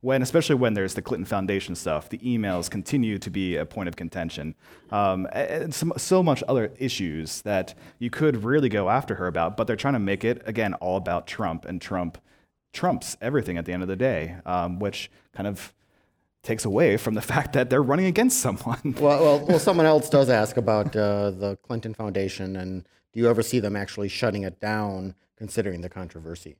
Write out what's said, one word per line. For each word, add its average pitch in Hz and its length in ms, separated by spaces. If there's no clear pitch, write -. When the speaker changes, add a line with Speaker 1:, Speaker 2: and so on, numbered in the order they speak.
Speaker 1:
When, 131 220
especially 156 320
when 123 180
there's 98 220
the 101 60
Clinton 95 240
Foundation 98 500
stuff, 78 340
the - 80
emails 104 520
continue 107 500
to - 100
be 92 260
a 76 100
point 98 220
of 85 80
contention, 80 600
um, 95 420
a-, 151 300
and 156 120
some, 165 220
so 185 280
much 160 240
other 117 300
issues 80 680
that 101 320
you 120 100
could 131 340
really 135 240
go 101 220
after 113 260
her 90 120
about, 85 280
but 110 120
they're 113 100
trying 139 160
to 123 60
make 98 260
it, 120 200
again, 107 300
all 90 220
about 87 300
Trump, 85 360
and 90 160
Trump 87 380
trumps - 480
everything 113 360
at 85 80
the 90 60
end 90 120
of 90 40
the 95 80
day, 87 500
um, 90 340
which 101 320
kind 101 140
of - 260
takes 113 220
away 107 320
from 113 160
the 107 80
<laughs> - 120
fact 143 200
that 127 160
they're 131 140
running 180 240
against 180 320
someone. 117 420
<laughs> 139 180
Speaker 2:
Well, 143 240
well, 147 220
well, 170 140
someone 170 260
else 151 240
does 135 220
ask 107 260
about, 107 380
uh, 101 340
the 98 320
Clinton 113 320
Foundation, 98 640
and 92 280
do 113 60
you 117 100
ever 113 140
see 123 160
them 104 160
actually 101 340
shutting 104 320
it 92 180
down, 101 540
considering 101 440
the 90 80
controversy? 82 720